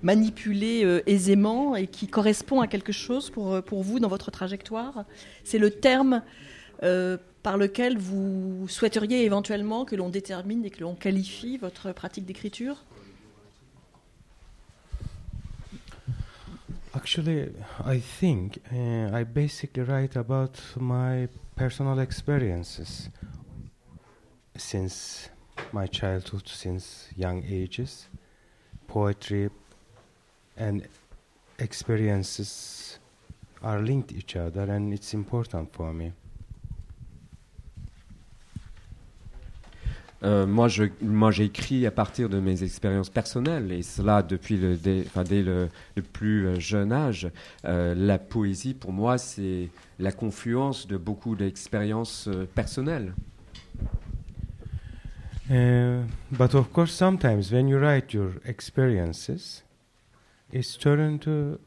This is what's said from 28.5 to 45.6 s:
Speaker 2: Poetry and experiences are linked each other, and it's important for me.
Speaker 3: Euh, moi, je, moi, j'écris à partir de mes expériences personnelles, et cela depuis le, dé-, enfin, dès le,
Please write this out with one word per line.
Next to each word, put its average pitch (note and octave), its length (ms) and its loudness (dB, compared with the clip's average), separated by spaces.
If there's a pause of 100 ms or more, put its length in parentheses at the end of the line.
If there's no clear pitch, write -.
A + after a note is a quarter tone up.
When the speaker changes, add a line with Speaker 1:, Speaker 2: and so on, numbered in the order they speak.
Speaker 2:
Poetry G2+ 600 0 (1080)
and G#2 260 -2 (760)
experiences - 1400 -2 (640)
are G#2+ 200 -2
linked B2+ 320 0
each - 240 -8
other, F2+ 340 -2
and G#2 220 0
it's - 200 -8
important G#2 600 -4
for D#2+ 180 -6
me. E2 220 -6 (4000)
Speaker 3:
Euh, G2 240 4
moi, A#2 220 6
je, G#2+ 160 4 (160)
moi, G#2+ 280 6
j'écris G#2+ 560 2
à G#2+ 60 2
partir A2+ 380 0
de G2 100 2
mes F#2+ 240 2
expériences F#2+ 460 0
personnelles, B2 640 -2
et F2+ 120 -4
cela G#2 400 4
depuis F#2 340 -2
le, F#2 180 4
dé-, F#2+ 300 2
enfin, F#2 180 -2
dès G2 200 2
le, F2+ 260 2 (260)